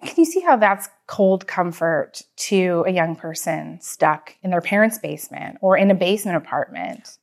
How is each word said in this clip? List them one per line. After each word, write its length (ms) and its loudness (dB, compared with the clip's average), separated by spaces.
Can 140 -14
you 60 6
see 160 0
how 160 4
that's 320 2
cold 400 2
comfort 760 -2
to 500 0
a 60 0
young 240 0
person 640 -8
stuck 640 -2
in 60 -2
their 100 2
parents' 360 2
basement 640 -12
or 140 6
in 140 4
a 60 6
basement 400 -2
apartment, 880 -8